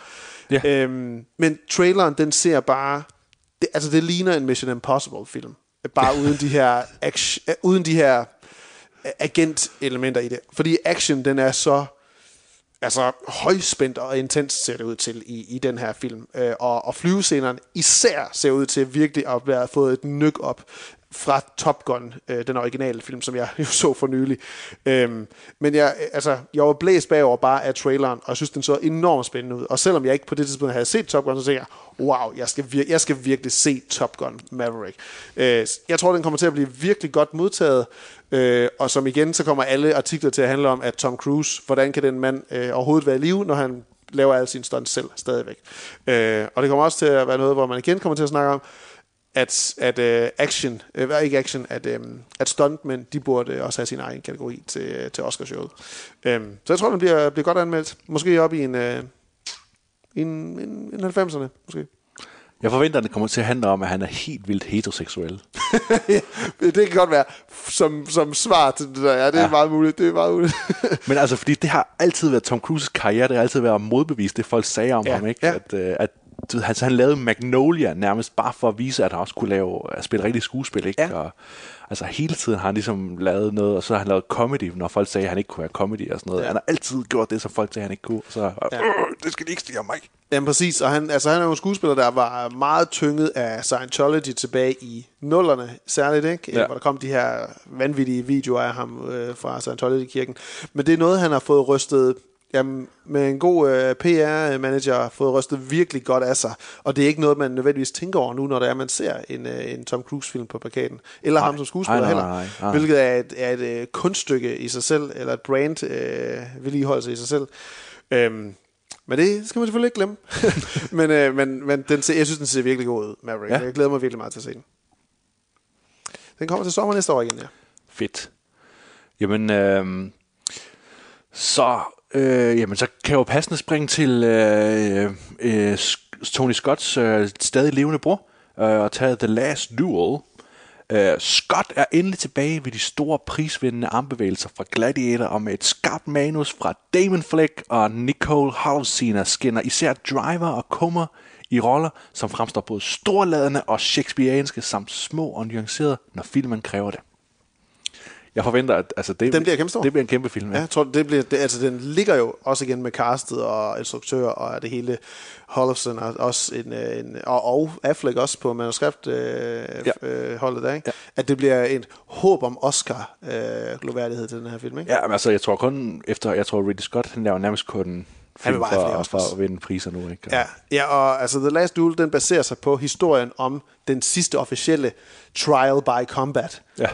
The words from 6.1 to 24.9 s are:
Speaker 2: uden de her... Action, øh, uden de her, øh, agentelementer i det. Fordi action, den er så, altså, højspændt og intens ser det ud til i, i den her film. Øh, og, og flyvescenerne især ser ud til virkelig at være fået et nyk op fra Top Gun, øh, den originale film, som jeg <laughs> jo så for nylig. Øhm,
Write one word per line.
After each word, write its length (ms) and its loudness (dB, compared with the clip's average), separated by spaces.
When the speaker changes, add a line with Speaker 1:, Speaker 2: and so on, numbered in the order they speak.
Speaker 2:
uden 200 2
de 80 -2
her... 360 4
Action, 460 -4
øh, 160 0
uden 220 4
de 100 0
her, 240 6
øh, 140 -6
agentelementer 1000 0
i 60 -2
det. 120 -6
Fordi 320 2
action, 400 0
den 140 2
er 120 4
så, 340 2
altså, 300 0
højspændt 720 0
og 200 -4
intens 360 -2
ser 240 -4
det 60 -10
ud 120 -6
til 300 -8
i, 300 -12
i 40 -8
den 180 -2
her 160 -6
film. 420 -10
Øh, 240 0
og, 260 -2
og 100 -4
flyvescenerne 640 0
især 600 2
ser 180 2
ud 140 2
til 280 0
virkelig 340 0
at 180 -2
være 220 0
fået 260 2
et 120 -4
nyk 340 0
op 220 -8
fra 280 0
Top 280 -2
Gun, 280 -4
øh, 200 -4
den 100 -2
originale 440 -2
film, 200 -12
som 140 -6
jeg 200 -2
<laughs> 40 -4
jo 60 -2
så 280 2
for 140 -2
nylig. 300 0
Øhm, 420 2